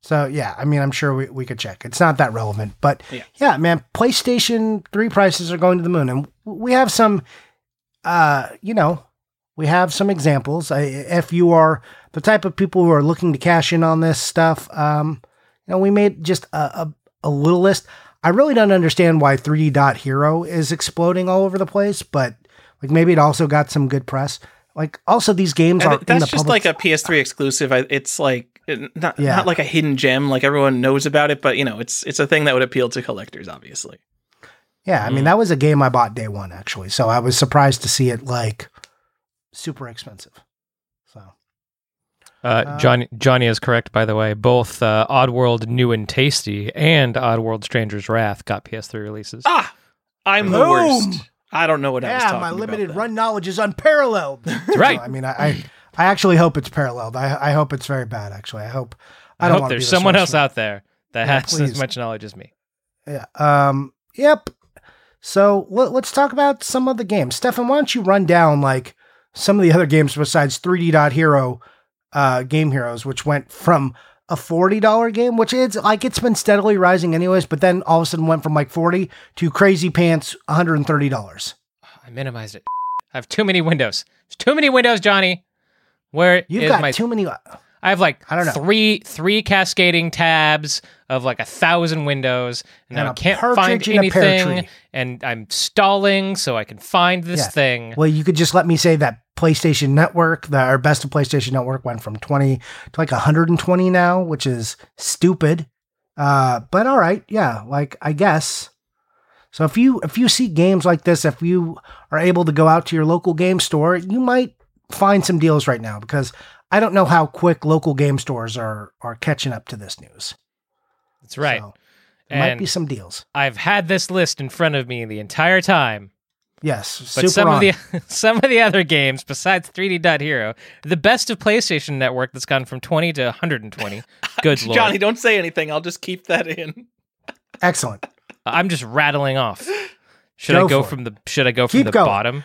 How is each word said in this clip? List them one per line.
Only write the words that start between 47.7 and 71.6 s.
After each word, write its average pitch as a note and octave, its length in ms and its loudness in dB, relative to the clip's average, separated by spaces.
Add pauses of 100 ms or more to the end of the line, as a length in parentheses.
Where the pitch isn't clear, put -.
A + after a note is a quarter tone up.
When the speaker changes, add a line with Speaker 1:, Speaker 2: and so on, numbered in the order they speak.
Speaker 3:
Wrath A2 340 -2
got G#2 220 -6
P - 100 -14
S A2 140 -14
three A2 120 -12
releases. G#2+ 440 -14
Speaker 2:
Ah! D#4+ 280 0 (520)
I'm G3 240 0
the F#3 100 2
Speaker 1:
Boom! D#4 100 4
Speaker 2:
worst. B3 600 2 (220)
I E3 160 0
don't D#3 140 0
know C#3 120 -2
what B2+ 100 -4
I G#3+ 100 -4
was B3+ 100 -2
Speaker 1:
Yeah, G#3 80 2
Speaker 2:
talking - 100 -4
Speaker 1:
my E3+ 100 -6
limited G#3+ 340 -6
Speaker 2:
about D#3 100 -10
then. - 20 -6
Speaker 1:
run A3+ 160 -6
knowledge G#3+ 340 -4
is F#3 120 -6
unparalleled. G#3+ 840 0
Speaker 3:
<laughs> - 0 -
That's A#3 320 -4
right. C4+ 220 4
Speaker 1:
No, - 60 -10
I B2+ 40 -12
mean, C3 160 -8
I, C3 80 -4
I, D3 320 -2 (340)
I E3+ 80 4
actually F#3+ 300 4
hope E3 220 4
it's C3+ 100 -8
paralleled. A#2+ 480 -6
I, C3+ 240 -4
I C#3+ 140 0
hope D3 180 0
it's C3+ 160 -10
very C3 180 -6
bad, G#2 280 -12
actually. G#2 300 -14
I G#2+ 40 -12
hope, A#2+ 260 -10 (460)
I E3+ 60 0
Speaker 3:
I - 20 4
Speaker 1:
don't E3+ 80 4
Speaker 3:
hope D3 60 2
Speaker 1:
wanna C3+ 120 -4
Speaker 3:
there's B2 100 -2
Speaker 1:
be - 20 -2
the F3 100 0
Speaker 3:
someone F#3 200 4
Speaker 1:
source G3 60 4
Speaker 3:
else F3 100 0
Speaker 1:
of D#3+ 40 -2
Speaker 3:
out C#3+ 200 0
there G#2 280 -6 (300)
that A#2 140 -2
Speaker 1:
Yeah, C#3 120 2
Speaker 3:
has - 40 -8 (100)
Speaker 1:
please. D3 180 -2
Speaker 3:
as A2+ 80 -10
much C3 160 -6
knowledge A2+ 300 -8
as G#2 100 -18
me. - 160 -20 (560)
Speaker 1:
Yeah. D3 180 -12 (100)
Um, C#3 580 2 (220)
yep. D4 340 2 (720)
So G3+ 480 2
le-, A3+ 200 2
let's B3+ 220 -4
talk C#4 220 0
about C#4+ 280 2
some C4 280 -2
of B3 80 -2
the A3+ 80 -6
games. D#3+ 320 -2
Stefan, B3 320 -2
why C#4+ 80 2
don't D4 180 -2
you A#3+ 60 -2
run F#3+ 240 2
down, D#3+ 340 4
like, C3 360 -2 (380)
some - 240 0
of G3 60 4
the E3+ 80 6
other E3+ 140 4
games D3 300 2
besides C#3+ 420 -2
three F3+ 240 -2
D E3+ 100 0
Dot D3 220 4
Hero, C#3 480 0 (500)